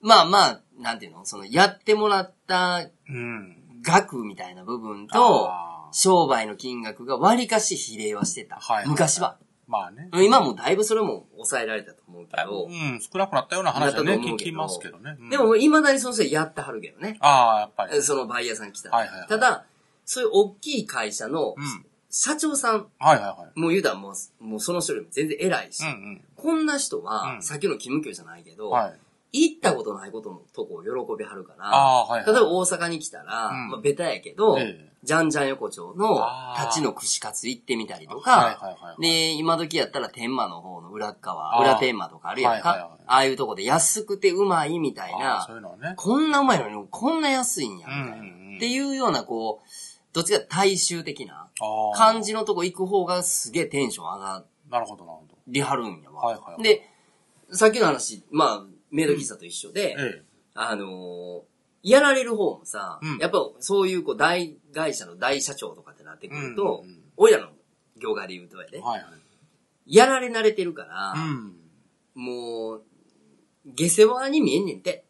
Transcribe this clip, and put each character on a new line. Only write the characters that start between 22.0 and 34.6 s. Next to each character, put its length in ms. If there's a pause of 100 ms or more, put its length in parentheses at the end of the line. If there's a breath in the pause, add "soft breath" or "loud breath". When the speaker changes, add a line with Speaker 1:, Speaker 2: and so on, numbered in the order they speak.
Speaker 1:
社 280
長 180
さ 180
ん。 140 (120)
Speaker 2:
は 160
い 20
は 40
い 60
は 280
い。 40
Speaker 1:
も 80
う 40
言 80
う 40
た 60
ら 60
も 180 (280)
う、 20
も 140
う 40
そ 120
の 80
人 120
よ 60
り 60
も 60
全 160
然 140
偉 220
い 100
し。 80
Speaker 2:
う 40
ん 40
う 20
ん。 320 (120)
Speaker 1:
こ 180
ん 120
な 120
人 260
は、 320
Speaker 2:
う 40
ん。 40
Speaker 1:
さ 120
っ 40
き 80
の 100
キ 120
ム 120
キ 80
ョ 40
じ 80
ゃ 40
な 120
い 60
け 80
ど、 180
Speaker 2:
は 200
い。 40 (400)
Speaker 1:
行 240
っ 40
た 120
こ 100
と 100
な 120
い 60
こ 80
と 100
の 120 (120)
と 120
こ 100
を 80
喜 60 (280)
び 60
は 100
る 120
か 120
ら、 140
Speaker 2:
あ 340
ー、 60
は 80
い 60
は 40
い。 40
Speaker 1:
例 40
え 60
ば 80
大 140
阪 240
に 100
来 100
た 140
ら、 240
Speaker 2:
う 60
ん。 160
Speaker 1:
ま 80
あ、 20
ベ 140
タ 200
や 60
け 140
ど、 260